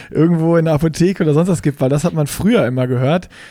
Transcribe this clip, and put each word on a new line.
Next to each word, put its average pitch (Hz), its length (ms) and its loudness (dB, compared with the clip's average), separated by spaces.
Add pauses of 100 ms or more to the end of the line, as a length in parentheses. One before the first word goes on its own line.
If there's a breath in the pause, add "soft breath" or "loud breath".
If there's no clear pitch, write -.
(120 loud breath)
irgendwo 165 440 2
in 160 100 2
der 160 100 0
Apotheke 165 480 0
oder 151 100 2
sonst 165 140 2
was 185 160 -2
gibt, 143 180 -2
weil 131 80 2
das 143 140 -2
hat 170 100 0
man 156 140 -2
früher 190 400 0
immer 127 180 -2
gehört, 131 440 -2 (220 loud breath)